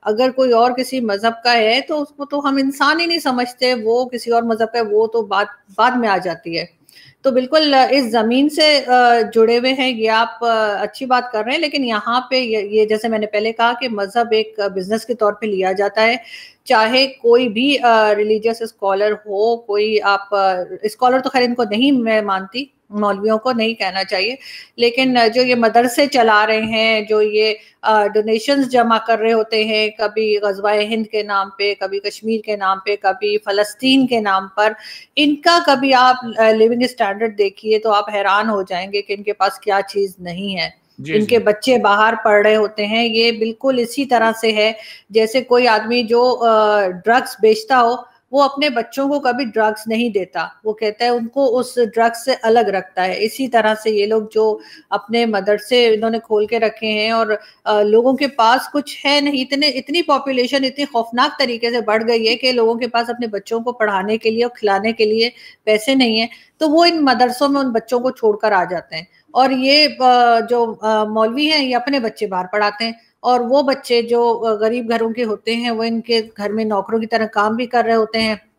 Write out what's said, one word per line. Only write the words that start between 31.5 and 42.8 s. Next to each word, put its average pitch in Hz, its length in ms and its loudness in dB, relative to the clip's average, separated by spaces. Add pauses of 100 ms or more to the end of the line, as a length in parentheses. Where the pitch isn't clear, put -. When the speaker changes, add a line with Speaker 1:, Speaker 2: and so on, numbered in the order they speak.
Speaker 1:
पे, 202 240 -2
कभी 196 260 -6
कश्मीर 214 460 -6
के 208 120 -4
नाम 190 280 -2
पे, 208 100 -2
कभी 202 420 -2
फ़लस्तीन 240 680 0
के 233 140 0
नाम 196 260 -2
पर, 214 280 -2 (420)
इनका 302 420 2
कभी 277 320 2
आप, 254 480 2
अ, 220 120 6
लिविंग 226 320 2
स्टैंडर्ड 220 520 -4
देखिए 208 440 -2
तो 220 100 -2
आप 208 200 2
हैरान 202 380 0
हो 202 160 -2
जाएंगे 190 380 -6
कि 202 120 -8
इनके 202 200 -6
पास 196 300 -2
क्या 202 180 0
चीज़ 196 400 -4
नहीं 180 340 -8
है। 160 300 -8 (160)
Speaker 2:
जी, 147 120 -8
Speaker 1:
इनके 214 240 2
Speaker 2:
जी। 208 60 0
Speaker 1:
बच्चे 214 340 2
बाहर 214 380 4
पढ़ 208 280 2
रहे 214 100 4
होते 208 320 -2